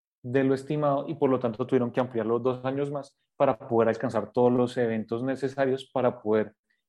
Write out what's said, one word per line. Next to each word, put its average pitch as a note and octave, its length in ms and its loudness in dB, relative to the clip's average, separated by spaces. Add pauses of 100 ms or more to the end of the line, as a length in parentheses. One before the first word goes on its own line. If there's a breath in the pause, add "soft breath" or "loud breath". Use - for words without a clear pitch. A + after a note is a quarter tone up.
(240)
de B2+ 200 0
lo C3+ 120 4
estimado C#3+ 520 -2
y E3 60 -6
por D3 160 0
lo B2+ 100 2
tanto B2 280 -2
tuvieron B2 240 2
que C3 100 0
ampliarlo A#2 380 0
dos B2+ 260 -2
años C#3 260 -4
más C#3 240 -10 (220)
para C3+ 200 2
poder A2+ 320 2
alcanzar A2 440 -2
todos B2 180 6
los B2 240 2
eventos A2+ 480 -2
necesarios C3+ 680 -2
para B2 260 0
poder G#2+ 340 0 (360)